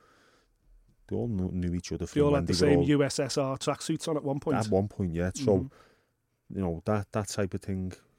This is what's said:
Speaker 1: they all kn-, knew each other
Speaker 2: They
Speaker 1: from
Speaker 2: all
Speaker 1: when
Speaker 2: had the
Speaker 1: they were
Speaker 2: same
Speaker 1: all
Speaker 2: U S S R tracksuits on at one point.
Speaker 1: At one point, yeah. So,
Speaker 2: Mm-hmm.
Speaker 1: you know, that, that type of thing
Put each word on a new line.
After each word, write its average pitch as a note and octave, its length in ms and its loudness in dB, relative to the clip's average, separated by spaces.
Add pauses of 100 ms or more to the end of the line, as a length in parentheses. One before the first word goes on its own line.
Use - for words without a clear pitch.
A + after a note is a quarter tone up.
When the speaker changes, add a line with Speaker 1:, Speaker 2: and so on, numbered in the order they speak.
(1080)
Speaker 1:
they G2 80 -4
all A2+ 120 -2
kn-, F#2 320 -2
knew F2 160 0
each - 160 -6
other E2+ 140 -4
Speaker 2:
They - 80 -10
Speaker 1:
from D3 100 2
Speaker 2:
all C#3+ 80 4
Speaker 1:
when C#3+ 100 2
Speaker 2:
had - 60 -2
the - 60 0
Speaker 1:
they D3 120 4
were C#3+ 60 6
Speaker 2:
same C#3+ 80 8
Speaker 1:
all C3+ 80 4
Speaker 2:
U C#3+ 160 4
S C3+ 160 -2
S C3+ 180 -2
R C3+ 200 0
tracksuits D#3 500 -2
on D#3 100 0
at C3+ 60 -4
one C#3 160 -2
point. - 180 0
Speaker 1:
At A2 120 0
one G2+ 180 4
point, F#2 260 -2
yeah. F2+ 220 0
So, A2+ 220 4
Speaker 2:
Mm-hmm. - 1000 -10
Speaker 1:
you G2 40 -2
know, E2 240 -2
that, G#2+ 260 0
that G#2+ 160 -4
type G2+ 260 -2
of G2 80 -6
thing F#2 320 -4 (260)